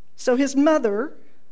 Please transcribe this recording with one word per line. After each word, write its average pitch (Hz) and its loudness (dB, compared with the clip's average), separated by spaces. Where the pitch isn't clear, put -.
So 247 0
his 269 2
mother, 277 2